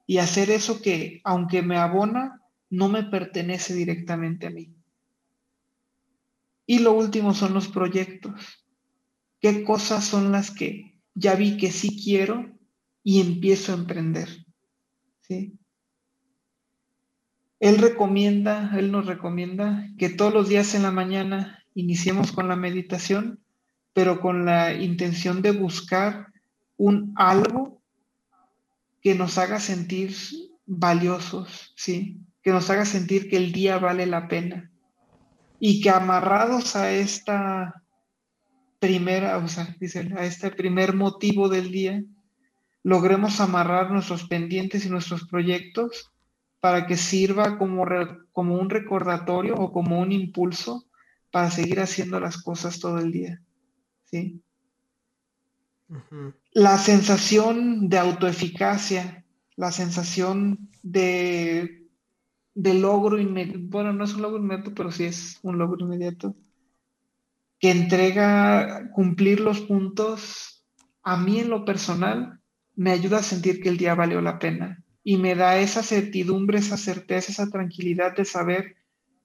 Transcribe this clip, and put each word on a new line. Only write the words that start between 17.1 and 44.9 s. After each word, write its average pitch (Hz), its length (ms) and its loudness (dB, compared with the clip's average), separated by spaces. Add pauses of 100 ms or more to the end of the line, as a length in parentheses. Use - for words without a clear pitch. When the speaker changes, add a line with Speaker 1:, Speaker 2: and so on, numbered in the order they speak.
Speaker 1:
Él 208 180 8
recomienda, 208 960 2
él 196 140 0
nos 196 160 -2
recomienda 180 800 -4 (120)
que 180 100 0
todos 208 240 2
los 208 160 4
días 202 260 2
en 202 80 2
la 196 80 0
mañana 190 760 -4 (100)
iniciemos 180 580 -2
con 185 160 -4
la 185 80 -2
meditación, 185 840 -4 (520)
pero 180 280 2
con 180 260 0
la 170 260 2
intención 180 680 -2
de 202 100 4
buscar 196 800 -2 (540)
un 202 300 2
algo 208 680 2 (1200)
que 196 140 4
nos 180 240 -2
haga 190 220 0
sentir 185 520 -4 (540)
valiosos, 175 1120 -2
¿sí? 190 420 -6 (240)
Que 190 80 2
nos 180 200 2
haga 202 140 2
sentir 196 460 -2
que 196 60 2
el 180 160 0
día 185 260 0
vale 180 280 0
la 170 200 -2
pena. 175 460 -6 (880)
Y 208 200 4
que 202 100 4
amarrados 190 840 2
a 196 160 0
esta 196 920 -4 (960)
primera, 185 580 0
o 170 80 -4
sea, 170 320 -8
dice, 180 400 -8
a 180 60 -4
este 180 260 -6
primer 185 460 0
motivo 196 520 2
del 185 220 0
día, 190 320 -2 (800)
logremos 190 580 4
amarrar 180 520 2
nuestros 175 340 -2
pendientes 190 580 -4
y 190 60 -4